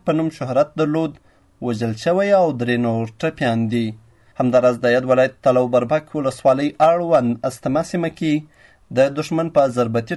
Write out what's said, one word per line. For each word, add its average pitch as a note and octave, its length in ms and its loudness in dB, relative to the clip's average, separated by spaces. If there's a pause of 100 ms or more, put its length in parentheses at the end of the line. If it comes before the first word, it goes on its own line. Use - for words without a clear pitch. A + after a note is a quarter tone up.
په E3+ 120 0
نوم D#3+ 200 -2
شهرت C3 320 -2 (120)
درلود D#3 320 -2 (480)
وژل A#2 320 -4 (100)
شوی F#3+ 260 0 (100)
او F3+ 80 4 (120)
درې A#2+ 260 0
نور A#2 200 -2 (140)
ټپیان C3+ 400 -2 (120)
دي. A#2 160 -2 (520)
همداراز B2 420 2
د A#2+ 140 2
ید B2+ 140 0
ولایت C3 260 2 (100)
تلو B2+ 180 4 (100)
بربک B2+ 320 0 (100)
ولسوالۍ C#3 540 0 (200)
اړوند E3+ 420 2 (180)
استمه C3+ 420 -4
سیمه E3+ 280 -4
کې D#3+ 140 0 (580)
د B2 80 0 (160)
دشمن D#3+ 400 -4
په D3 80 6 (140)
ضربتي A#2 400 -2